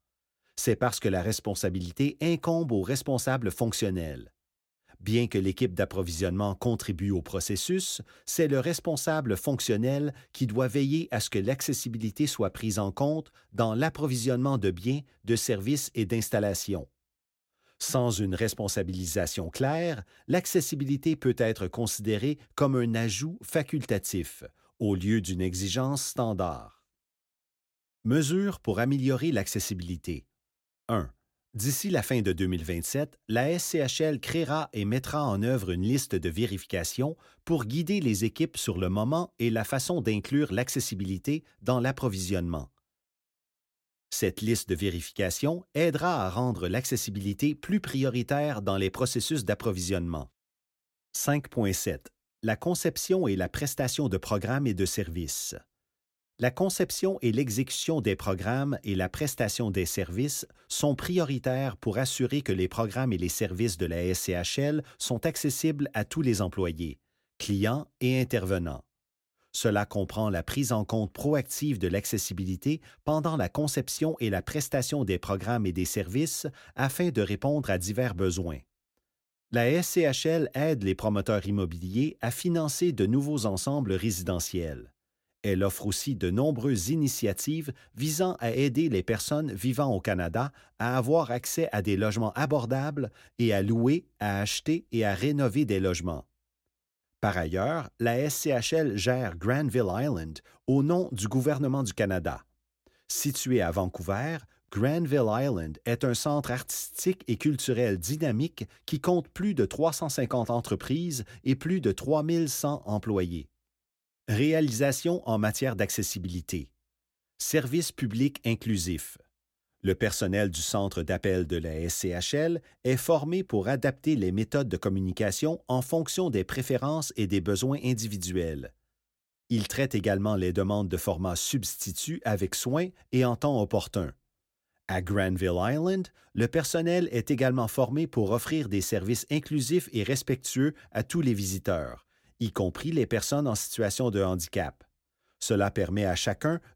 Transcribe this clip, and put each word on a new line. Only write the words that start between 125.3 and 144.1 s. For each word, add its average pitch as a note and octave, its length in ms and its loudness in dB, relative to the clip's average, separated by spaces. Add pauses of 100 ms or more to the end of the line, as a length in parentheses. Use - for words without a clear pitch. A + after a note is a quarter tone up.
en B2+ 140 2
fonction E3 480 0
des G2+ 160 2
préférences C3+ 720 -2
et G#2+ 100 0
des G2 140 2
besoins G#2 420 0
individuels. F2+ 920 -2 (760)
Il A2 180 2
traite C3 280 -2
également G2+ 420 2
les F2+ 160 0
demandes G2+ 340 0
de F2 100 -2
format F2+ 380 -2
substitut - 880 -4
avec G2 320 0
soin D#3 320 -2 (240)
et B2+ 140 4
en A#2+ 100 2
temps C3+ 260 2
opportun. F#2+ 520 0 (800)
À F#2 100 0
Granville F#2 560 0
Island, D#3+ 520 0 (240)
le A#2 160 2
personnel E3+ 640 2
est A#2 180 0
également B2+ 380 2
formé C#3 380 0
pour G#2 240 2
offrir B2+ 360 0
des G2 140 0
services G2+ 500 0
inclusifs D3 640 0
et A2 100 0
respectueux C3+ 720 0 (180)
à A2 120 -2
tous - 180 -2
les B2+ 120 4
visiteurs, F#2 720 -2 (360)
y A2+ 100 0
compris G2+ 400 -2
les D3 140 2
personnes C#3 420 0
en A2 80 2
situation A2+ 560 0